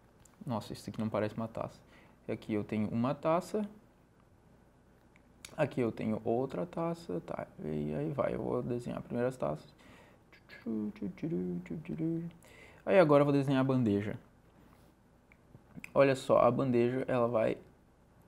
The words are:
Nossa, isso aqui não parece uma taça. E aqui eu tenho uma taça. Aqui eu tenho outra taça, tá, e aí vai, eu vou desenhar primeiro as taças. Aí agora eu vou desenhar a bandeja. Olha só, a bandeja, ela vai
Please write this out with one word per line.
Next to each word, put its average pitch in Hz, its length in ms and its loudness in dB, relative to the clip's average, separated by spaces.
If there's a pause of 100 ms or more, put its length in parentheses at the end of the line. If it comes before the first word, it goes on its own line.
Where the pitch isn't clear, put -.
(460)
Nossa, 117 280 -4
isso - 160 -12
aqui 104 100 -10
não 110 100 -2
parece 107 260 -2
uma 110 120 -6
taça. - 320 -8 (480)
E 117 40 -6
aqui 113 220 -6
eu 104 100 0
tenho 107 260 -2
uma 120 240 0
taça. 175 540 -2 (1900)
Aqui 139 260 0
eu 113 100 2
tenho 110 320 -2
outra 135 420 -2
taça, 170 560 -4
tá, - 240 -8 (180)
e 76 300 -2
aí 151 160 -2
vai, 135 240 0
eu 123 80 -4
vou 123 220 -2
desenhar 120 400 -4
primeiro 120 260 -2
as 127 80 -8
taças. 147 340 -6 (3250)
Aí 196 140 6
agora 147 220 8
eu 143 40 6
vou 143 80 2
desenhar 139 280 4
a - 20 4
bandeja. 107 540 2 (1800)
Olha 139 220 6
só, - 240 4
a 120 120 8
bandeja, 123 560 2
ela 120 200 2
vai 117 300 2 (720)